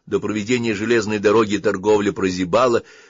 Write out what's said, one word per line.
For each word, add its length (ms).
до 140
проведения 520
железной 460
дороги 400
торговля 540
прозябала. 720